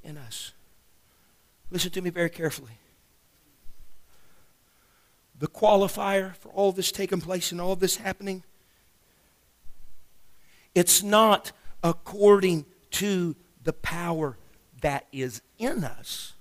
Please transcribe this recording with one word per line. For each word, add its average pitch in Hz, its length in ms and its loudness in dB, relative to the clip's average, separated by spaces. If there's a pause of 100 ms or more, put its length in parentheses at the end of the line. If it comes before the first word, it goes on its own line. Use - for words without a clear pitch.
in 151 140 -16
us." 120 360 -14 (1160)
Listen 175 220 -2
to 190 100 -4
me 180 80 -2
very 170 200 -2
carefully. 139 500 -8 (2500)
The 143 120 -6
qualifier 196 880 2
for - 160 -20
all 196 180 4
this 185 220 -2
taking 190 260 -2
place 175 320 -6
and 175 80 -8
all 190 160 0
this 190 220 0
happening, 190 480 -8 (2250)
it's 175 300 4
not 208 480 4 (320)
according 185 840 4 (260)
to 180 440 0 (260)
the 156 120 -2
power 165 640 -4 (420)
that 139 320 -2
is 127 300 -6 (160)
in 226 260 -2
us. - 580 -8